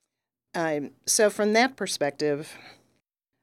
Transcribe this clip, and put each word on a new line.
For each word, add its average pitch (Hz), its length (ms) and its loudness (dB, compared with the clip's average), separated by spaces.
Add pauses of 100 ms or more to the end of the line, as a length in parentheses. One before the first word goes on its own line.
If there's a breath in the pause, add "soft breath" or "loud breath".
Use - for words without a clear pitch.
(540)
Um, 156 380 -2 (120)
so 214 240 4
from 208 240 0
that 220 240 2
perspective, 151 800 -4 (880 loud breath)